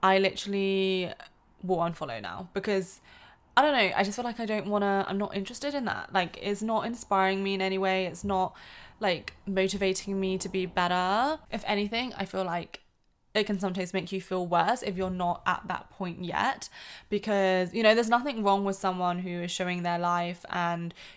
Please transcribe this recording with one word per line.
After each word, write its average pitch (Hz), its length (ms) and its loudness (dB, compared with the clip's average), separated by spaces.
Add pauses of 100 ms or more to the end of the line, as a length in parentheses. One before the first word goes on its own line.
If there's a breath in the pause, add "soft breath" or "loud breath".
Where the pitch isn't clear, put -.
I 190 160 6
literally 190 920 0 (500)
will 185 160 0
unfollow 156 420 -4
now 101 340 -10
because, 196 460 -2 (560 loud breath)
I 262 60 8
don't 294 100 4
know, 214 240 4
I 180 60 4
just 202 140 0
feel 247 80 -4
like 233 160 -4
I 226 60 -2
don't 214 200 -2
wanna, 202 400 2
I'm 196 100 -2
not 202 200 -2
interested 240 380 -4
in 269 100 -2
that. - 280 -4
Like, 180 300 0
it's 202 180 -2
not 220 260 0
inspiring 196 580 2
me 196 100 0
in 190 80 -2
any 190 160 0
way. 190 280 2
It's 175 180 -8
not, 190 320 0 (420 loud breath)
like, - 360 -2 (120)
motivating 190 720 0
me 190 200 0
to 185 100 -4
be 185 180 -2
better. 185 720 2 (140)
If 208 160 -6
anything, 214 500 -2
I 196 60 -2
feel 185 200 -4
like 175 360 -6 (540)
it 214 100 4
can 208 140 0
sometimes 180 360 -2
make 175 180 -2
you 190 80 -2
feel 180 260 -2
worse 175 360 4
if 202 120 -4
you're 185 140 -2
not 180 380 -2
at 185 200 0
that - 220 -6
point 180 340 -8
yet, - 460 -2 (400 loud breath)
because, 190 640 2
you 226 100 0
know, 220 120 8
there's 226 160 4
nothing 240 340 2
wrong 196 180 6
with 196 140 0
someone 180 440 0
who 185 100 -6
is 175 200 -4
showing 180 320 -2
their 175 160 0
life 175 520 0
and, 170 420 -2 (240 loud breath)